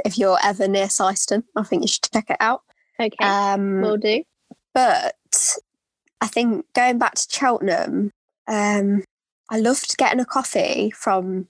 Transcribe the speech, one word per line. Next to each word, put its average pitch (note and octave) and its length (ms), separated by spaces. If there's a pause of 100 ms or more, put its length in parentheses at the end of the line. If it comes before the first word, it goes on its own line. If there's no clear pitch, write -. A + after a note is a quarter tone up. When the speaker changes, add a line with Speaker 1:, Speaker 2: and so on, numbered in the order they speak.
Speaker 1:
If G#3 140
you're C#4+ 260
ever G3 240
near G3 200
Syston, G3+ 560 (120)
I G#3+ 80
think F#3+ 200
you - 40
should - 260
check G#3+ 160
it - 120
out. A#3 220 (360)
Speaker 2:
Okay, A3 160 (100)
Speaker 1:
Um, G3 560
Speaker 2:
will G#3+ 160
do. G#3+ 260 (500)
Speaker 1:
But A#3+ 420 (1040)
I A3+ 80
think A#3 380 (100)
going B3 220
back A#3 180
to - 140
Cheltenham, G3+ 840 (380)
um, G3+ 560 (460)
I A3 80
loved A#3+ 380
getting B3 240
a B3 40
coffee - 640
from F#3+ 580